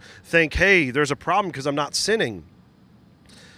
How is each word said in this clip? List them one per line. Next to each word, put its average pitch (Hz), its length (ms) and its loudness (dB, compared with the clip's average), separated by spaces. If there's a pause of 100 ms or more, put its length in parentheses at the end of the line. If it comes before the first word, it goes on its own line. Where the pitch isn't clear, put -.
(220)
think, 160 320 2
"Hey, 175 360 4
there's 139 200 0
a 143 60 -4
problem 180 360 -2
'cause 135 140 -10
I'm 143 100 -2
not 143 180 -4
sinning," 131 500 -2 (1120)